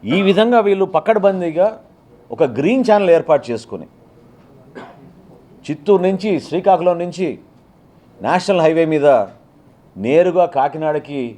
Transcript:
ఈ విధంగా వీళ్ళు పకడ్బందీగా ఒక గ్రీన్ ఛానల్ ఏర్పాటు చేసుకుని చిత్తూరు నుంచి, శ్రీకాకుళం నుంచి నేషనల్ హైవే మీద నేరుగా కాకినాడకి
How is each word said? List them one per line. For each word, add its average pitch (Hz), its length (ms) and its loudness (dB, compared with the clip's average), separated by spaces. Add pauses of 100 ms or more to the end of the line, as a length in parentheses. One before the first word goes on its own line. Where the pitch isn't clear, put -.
(160)
ఈ - 20 2 (100)
విధంగా 220 400 2
వీళ్ళు 190 180 0 (100)
పకడ్బందీగా 185 720 0 (680)
ఒక 165 80 0 (140)
గ్రీన్ 214 300 0
ఛానల్ 202 300 4
ఏర్పాటు 151 340 0
చేసుకుని - 360 -10 (1800)
చిత్తూరు 175 420 0
నుంచి, 196 240 -4 (160)
శ్రీకాకుళం 175 560 0
నుంచి 175 240 -6 (1000)
నేషనల్ 175 400 0
హైవే 160 280 2
మీద 147 140 2 (880)
నేరుగా 165 500 2 (120)
కాకినాడకి 147 640 -4 (160)